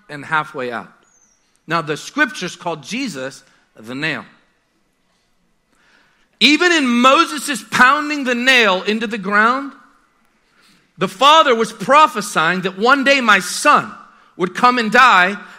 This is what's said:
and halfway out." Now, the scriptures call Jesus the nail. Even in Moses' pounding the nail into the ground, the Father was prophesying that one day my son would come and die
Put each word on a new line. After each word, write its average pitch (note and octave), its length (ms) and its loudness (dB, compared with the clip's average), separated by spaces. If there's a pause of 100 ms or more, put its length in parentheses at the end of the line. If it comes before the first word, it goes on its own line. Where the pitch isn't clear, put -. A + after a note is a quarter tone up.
and C#3+ 160 -16
halfway D3 460 -6
out." G#2+ 220 -12 (760)
Now, E3 140 -4
the D3+ 160 -6
scriptures G#3+ 580 -6
call E3 220 -10
Jesus D3 680 -12 (320)
the A#2 200 -16
nail. C#3 300 -8 (2250)
Even D#4 320 4
in D#4 160 0
Moses' C4+ 840 0
pounding C#4+ 540 2
the B3 100 -2
nail A#3+ 480 2
into G#3+ 240 -4
the G#3+ 120 -8
ground, A3+ 540 -2 (1300)
the F#3+ 100 -4
Father C#4+ 460 4
was A3+ 180 -2
prophesying G3 880 0
that F#3 180 -8
one B3+ 260 2
day C#4 160 2
my G#3 200 4
son F#3+ 520 0 (440)
would F3+ 180 -6
come B3 240 2
and G#3+ 140 -2
die G3+ 500 4 (160)